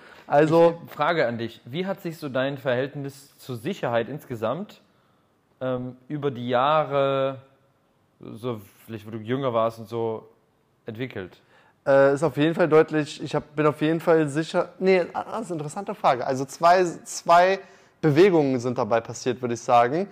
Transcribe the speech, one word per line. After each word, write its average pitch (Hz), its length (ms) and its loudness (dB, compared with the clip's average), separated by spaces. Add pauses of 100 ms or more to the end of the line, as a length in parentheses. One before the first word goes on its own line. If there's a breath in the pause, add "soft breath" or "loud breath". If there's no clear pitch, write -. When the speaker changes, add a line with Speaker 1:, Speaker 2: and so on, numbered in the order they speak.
(280 loud breath)
Speaker 1:
Also 165 580 4
Speaker 2:
Ich, - 80 -20
Frage 151 340 0
an 117 120 -4
dich. 113 260 -10
Wie 160 220 -8
hat 190 140 -8
sich 165 160 -10
so 147 120 -10
dein 131 300 -4
Verhältnis 139 800 -6
zur - 200 -12
Sicherheit 117 520 -4
insgesamt, 127 720 -8 (800)
ähm, 127 340 -8 (120)
über 143 240 -6
die 120 180 -8
Jahre, 139 880 0 (840)
so 117 400 -10 (280)
vielleicht 110 180 -14
wo 110 60 -16
du 110 80 -10
jünger 123 340 -4
warst 113 240 0
und 113 100 -16
so, 113 400 -6 (600)
entwickelt? 110 520 -12 (460 soft breath)
Speaker 1:
Äh, 139 300 6
ist 143 80 -4
auf 151 140 -2
jeden 156 180 2
Fall 175 120 2
deutlich, 156 560 2
ich 151 120 -6
hab, 147 200 -6
bin 151 120 2
auf 147 140 -2
jeden 160 180 0
Fall 160 280 2
sicher, 160 420 -4 (100)
nee, 185 240 4 (100)
ah, 208 100 -4 (100)
das 220 80 -6
ist 180 100 -10
eine 165 80 -6
interessante 151 340 -10
Frage. 139 320 0
Also 135 200 -4
zwei, 180 380 4 (200)
zwei 180 560 2 (420 soft breath)
Bewegungen 151 580 4
sind 120 200 -4
dabei 113 220 2
passiert, 123 400 -6
würde 120 120 -2
ich 117 80 -8
sagen. 127 500 2